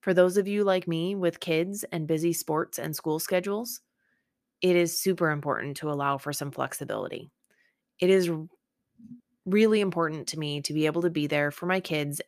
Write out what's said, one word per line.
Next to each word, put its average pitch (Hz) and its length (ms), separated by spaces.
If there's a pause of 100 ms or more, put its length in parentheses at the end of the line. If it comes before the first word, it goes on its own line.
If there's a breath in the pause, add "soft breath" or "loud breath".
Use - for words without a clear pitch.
For 190 140
those 180 220
of 196 100
you 202 160
like 185 240
me 170 300
with 175 240
kids 175 500
and 160 160
busy 160 260
sports - 460
and 151 160
school 156 240
schedules, 196 640 (800)
it 180 140
is 175 220
super 175 320
important 147 480
to 156 120
allow 143 260
for 143 160
some 143 200
flexibility. - 800 (680)
It 180 100
is 185 200
r-, 160 180 (1000)
really 214 340
important 165 480
to 151 100
me 147 240
to 147 100
be 156 140
able 156 160
to 175 80
be 156 160
there 147 240
for 170 160
my 185 140
kids 147 480